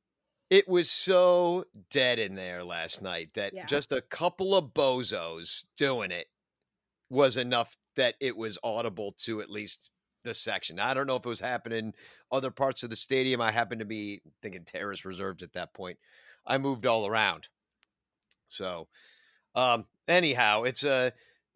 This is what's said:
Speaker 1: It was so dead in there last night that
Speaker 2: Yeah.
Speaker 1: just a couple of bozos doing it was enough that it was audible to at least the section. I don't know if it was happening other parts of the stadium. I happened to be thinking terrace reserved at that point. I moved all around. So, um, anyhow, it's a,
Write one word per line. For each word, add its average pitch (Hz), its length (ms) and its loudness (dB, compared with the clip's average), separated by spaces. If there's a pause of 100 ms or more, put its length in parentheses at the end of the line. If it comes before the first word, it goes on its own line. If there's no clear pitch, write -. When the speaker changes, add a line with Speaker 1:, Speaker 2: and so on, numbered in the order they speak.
(500)
Speaker 1:
It 196 180 8
was 175 220 2
so 180 760 4 (240)
dead 127 300 2
in 98 160 -4
there 90 280 -8
last 85 380 -6
night 85 320 -8
that 101 200 -4
Speaker 2:
Yeah. 180 120 -14
Speaker 1:
just 143 260 -2
a 127 100 -2
couple 190 540 -2
of 156 180 2
bozos 101 920 -2 (100)
doing 123 360 0
it 87 160 -8 (800)
was 127 280 4
enough 123 400 0 (180)
that 123 260 2
it 123 160 -2
was 110 260 -6
audible 110 500 -4
to 110 280 -6
at - 80 -12
least 104 420 -10 (320)
the 117 100 -8
section. 95 460 -4
I 120 140 0
don't 135 140 0
know 127 100 0
if - 80 -10
it 120 40 -4
was 113 120 -6
happening 113 520 -4 (380)
other 131 200 0
parts 135 320 -2
of 120 60 -8
the 113 60 -8
stadium. 131 460 0
I 113 100 4
happened 113 280 -2
to 107 60 -8
be 104 360 -8 (200)
thinking 92 240 -12
terrace 95 400 -8
reserved 95 380 -8
at 87 100 -16
that 90 200 -10
point. 92 260 -12 (460)
I 131 120 2
moved 135 280 -2
all 113 220 4
around. 101 420 0 (1000)
So, 87 380 -8 (680)
um, 120 320 2 (200)
anyhow, 123 560 4
it's 127 200 -2
a, 127 300 2 (420)